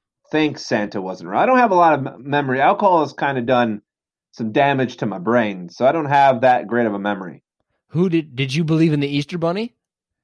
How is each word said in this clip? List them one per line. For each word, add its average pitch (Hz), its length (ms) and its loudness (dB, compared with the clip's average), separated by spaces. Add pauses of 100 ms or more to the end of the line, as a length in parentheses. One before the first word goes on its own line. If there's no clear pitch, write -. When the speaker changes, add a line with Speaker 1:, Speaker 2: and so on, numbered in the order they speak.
(300)
Speaker 1:
think 151 280 0
Santa 104 440 -4
wasn't 90 280 -10
real. 104 100 -2
I 175 60 2
don't 254 140 4
have 240 120 2
a 185 40 4
lot 160 240 4
of 131 60 -6
m-, 127 240 -12
memory. 135 300 0
Alcohol 180 420 2
has 135 120 -4
kinda 139 280 -4
done 120 400 0 (500)
some 113 200 -6
damage 131 460 0
to - 80 -4
my 95 140 -6
brain, 101 500 -2
so - 160 -2
I 135 80 4
don't 160 120 -4
have 139 360 4
that 127 260 2
great 117 180 0
of 104 80 -2
a 101 60 -6
memory. 95 440 -8 (460)
Speaker 2:
Who 180 200 0
did, 156 260 -2
did 131 180 -4
you 165 120 0
believe 160 280 2
in 147 60 0
the 143 80 -2
Easter 143 300 -4
Bunny? 175 380 -4 (480)